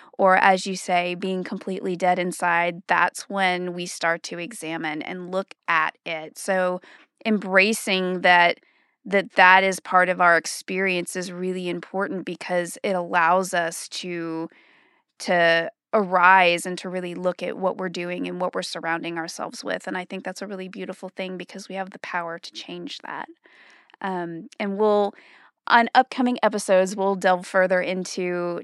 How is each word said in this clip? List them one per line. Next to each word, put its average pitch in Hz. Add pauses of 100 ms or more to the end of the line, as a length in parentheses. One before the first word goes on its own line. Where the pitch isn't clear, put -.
(200)
or 190
as 190
you 190
say, 180
being 185
completely 190
dead 180
inside, 175
that's 175
when 180
we 175
start 170
to 170
examine 160
and 180
look 185 (120)
at 160
it. 160
So 185 (460)
embracing 190
that, 175 (440)
that 190
that 190
is 190
part 180
of 180
our 175
experience 185
is 185
really 180
important 185
because 175
it 202
allows 180
us 170
to, 165 (720)
to 165 (220)
arise 180
and 185
to 185
really 180
look 180
at 180
what 185
we're 185
doing 180
and 180
what 180
we're 185
surrounding 170
ourselves -
with. 185
And 190
I 180
think 185
that's 185
a 196
really 190
beautiful 185
thing 185
because 190
we 185
have 190
the -
power 170
to -
change -
that. - (720)
Um, 175 (100)
and 196
we'll, 208 (540)
on 233
upcoming 254
episodes, 202
we'll 196
delve 185
further 185
into 175